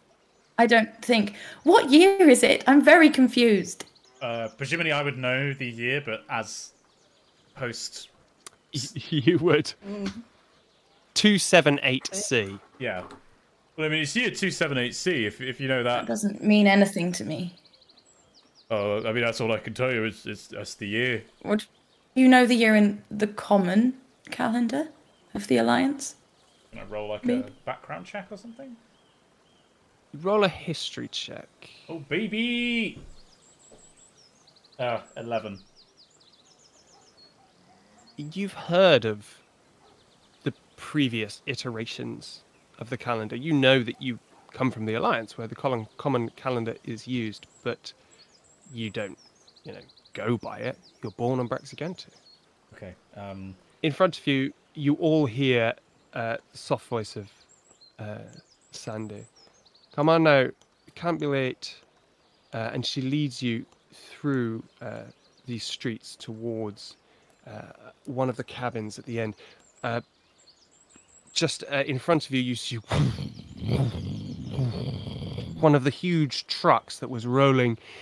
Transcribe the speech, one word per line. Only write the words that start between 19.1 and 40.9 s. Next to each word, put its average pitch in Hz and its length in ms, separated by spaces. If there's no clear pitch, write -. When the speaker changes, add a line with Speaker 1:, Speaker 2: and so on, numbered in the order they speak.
Speaker 2:
mean, 120 100
that's 117 160
all 113 140
I 107 60
can 110 140
tell 127 180
you. 113 120
It's, 110 220
it's, 104 220
that's 98 280
the 110 120
year. 113 360
Speaker 1:
What? 208 220
You 262 140
know 254 180
the 240 100
year 220 200
in 208 340
the 208 180
common 208 640
calendar 247 580
of 208 140
the 254 100
Alliance? 254 580
Speaker 2:
Can 107 100
I 98 40
roll, 104 240
like, - 140
Speaker 1:
Maybe. 247 240
Speaker 2:
a - 40
background 165 400
check 190 240
or 208 80
something? 240 380
Speaker 3:
Roll 202 220
a 190 40
history - 600
check. - 380
Speaker 2:
Oh, 160 100
baby! 226 1040
Uh, 120 220
eleven. 110 420
Speaker 3:
You've 185 380
heard 165 520
of 107 320
the 139 100
previous 117 680